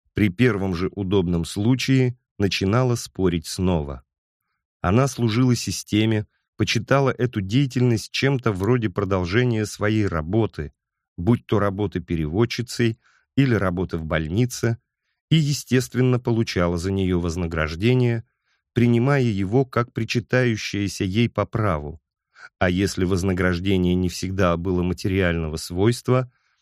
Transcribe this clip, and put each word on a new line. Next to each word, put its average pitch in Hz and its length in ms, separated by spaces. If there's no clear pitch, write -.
при 101 160
первом 98 460
же 92 180
удобном 90 520
случае 127 720
начинала 110 580
спорить 90 520
снова. 76 560
Она 113 260
служила 120 480
системе, 107 720
почитала 131 520
эту 123 320
деятельность 123 680
чем-то 131 400
вроде 107 380
продолжения 101 760
своей 104 420
работы, 82 680
будь 107 280
то 110 140
работа 98 420
переводчицей 110 1000
или 131 160
работа 92 440
в 80 80
больнице, 90 720
и, 160 80
естественно, 127 840
получала 107 580
за 90 140
неё 92 280
вознаграждение – 87 1040
принимая 120 500
его 107 400
как - 300
причитающееся 113 1120
ей 110 240
по 101 160
праву. 82 560
А 92 120
если 92 360
вознаграждение 90 920
не 90 140
всегда 92 480
было 90 260
материального 87 760
свойства, 123 720